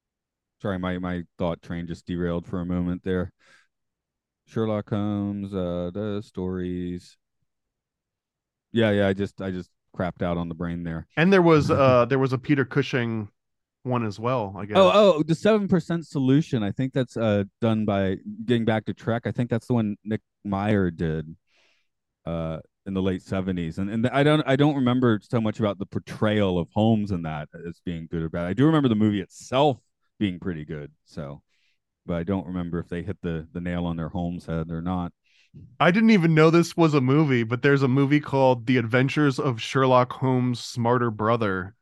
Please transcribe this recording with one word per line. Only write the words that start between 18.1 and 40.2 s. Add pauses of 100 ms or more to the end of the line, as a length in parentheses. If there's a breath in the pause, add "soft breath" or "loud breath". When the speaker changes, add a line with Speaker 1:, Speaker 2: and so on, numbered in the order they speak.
Speaker 1:
getting
back
to
Trek,
I
think
that's
the
one
Nick (220)
Meyer
did, (920)
uh, (260)
in
the
late
seventies.
And,
and
I
don't,
I
don't
remember
so
much
about
the
portrayal
of
Holmes
in
that (200)
as
being
good
or
bad.
I
do
remember
the
movie
itself (400)
being
pretty
good, (140)
so, (640)
but
I
don't
remember
if
they
hit
the,
the
nail
on
their
Holmes
head
or
not. (680)
Speaker 2:
I
didn't
even
know
this
was
a
movie,
but
there's
a
movie
called
The
Adventures
of
Sherlock
Holmes'